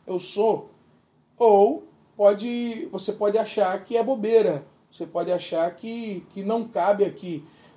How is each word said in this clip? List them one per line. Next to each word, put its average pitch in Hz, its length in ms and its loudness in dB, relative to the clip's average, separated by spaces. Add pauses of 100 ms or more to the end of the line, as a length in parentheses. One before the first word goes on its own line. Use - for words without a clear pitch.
eu 185 140 -6
sou." 196 520 -2 (680)
Ou 214 460 4 (340)
pode, 226 720 0
você 196 220 -6
pode 208 240 0
achar 196 480 -2
que 233 100 -4
é 233 80 2
bobeira, 214 640 2 (260)
você - 140 -12
pode 175 260 -4
achar 175 440 -2
que, 226 560 -10
que 196 100 -12
não 214 260 -2
cabe 196 380 0
aqui. 175 400 -8 (320)